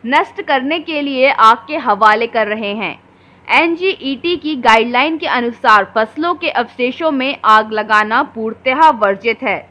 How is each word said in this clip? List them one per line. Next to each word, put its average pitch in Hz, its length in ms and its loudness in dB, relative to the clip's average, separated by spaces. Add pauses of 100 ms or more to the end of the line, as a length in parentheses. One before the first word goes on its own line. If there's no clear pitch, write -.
नष्ट 294 380 0
करने 285 380 -2
के 311 220 -6
लिए 277 280 0
आग 226 280 4
के 202 220 -10
हवाले 214 480 2
कर 220 200 -2
रहे 208 260 -6
हैं। 196 240 -8 (500)
एनजीईटी 330 920 -2
की 302 200 -6
गाइडलाइन 247 600 2
के 320 120 -6
अनुसार 233 680 0
फसलों 302 400 -2
के 330 160 -4
अवशेषों 247 600 -2
में 269 260 -4 (100)
आग 220 240 4
लगाना 214 540 0
पूर्णतः 262 720 0
वर्जित 208 460 -2
है। 196 140 -2 (120)